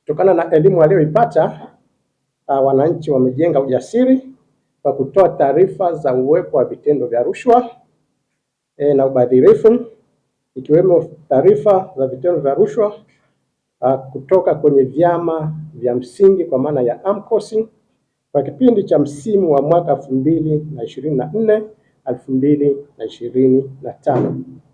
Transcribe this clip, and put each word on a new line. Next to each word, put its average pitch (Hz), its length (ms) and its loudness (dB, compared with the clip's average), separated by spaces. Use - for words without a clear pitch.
Kutokana 180 340 0
na 165 160 -2
elimu 170 280 4
walioipata, 165 880 2
ah, 139 140 0
wananchi 143 500 0
wamejenga 135 500 0
ujasiri 233 680 -2
wa 139 80 0
kutoa 151 360 2
taarifa 170 640 0
za 151 220 -4
uwepo 143 420 -2
wa 127 80 2
vitendo 127 420 -4
vya 117 160 -2
rushwa, 233 480 0
eh, 143 200 0
na 135 100 2
ubadhirifu, 135 720 4
ikiwemo 147 500 2
taarifa 185 680 2
za 135 100 -2
vitendo 147 340 -4
vya 139 140 -2
rushwa, 208 400 0
ah, 135 180 0
kutoka 165 560 -2
kwenye 147 280 2
vyama 160 720 -2
vya 120 200 -4
msingi 185 500 2
kwa 135 140 -4
maana 143 220 -2
ya 117 240 -2
amcos 208 520 -4
kwa 143 100 0
kipindi 220 420 0
cha 165 140 0
msimu 185 540 -2
wa 139 100 2
mwaka 165 300 0
elfu 131 220 -6
mbili 151 600 -2
na 117 100 -10
ishirini 135 320 -8
na 127 180 -6
nne, 214 280 0
elfu 131 260 -8
mbili 143 440 2
na 113 60 -12
ishirini 131 680 0
na 120 100 -12
tano. - 480 -4